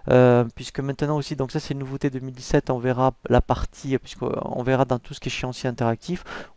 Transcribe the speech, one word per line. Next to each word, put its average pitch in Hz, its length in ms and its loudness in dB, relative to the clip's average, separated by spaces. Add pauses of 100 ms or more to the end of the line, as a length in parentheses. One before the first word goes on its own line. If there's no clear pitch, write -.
euh, 123 360 8 (100)
puisque - 240 -10
maintenant 143 380 -2
aussi, 147 180 -6
donc 135 160 -4
ça 156 80 -4
c'est - 140 -6
une 139 60 -6
nouveauté 139 300 -4
deux 131 120 -6
mille 131 120 -10
dix-sept, 127 360 0
on 127 100 0
verra 127 320 2 (160)
la 123 140 6
partie, - 560 -2
puisqu'on - 680 -6
verra 131 220 2
dans 123 120 0
tout - 160 -14
ce - 60 -14
qui - 80 -8
est 131 60 -6
échéancier 127 340 -6
interactif, 120 560 -2 (340)